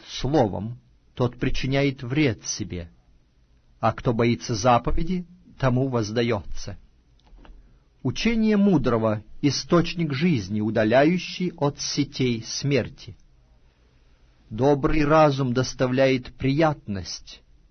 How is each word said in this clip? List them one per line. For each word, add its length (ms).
словом, 720
тот 240
причиняет 640
вред 420
себе, 460
а 120
кто 220
боится 420
заповеди, 680
тому 280
воздаётся. 880
Учение 560
мудрого — 680
источник 720
жизни, 460
удаляющий 960
от 240
сетей 640
смерти. 720
Добрый 560
разум 480
доставляет 800
приятность, 1080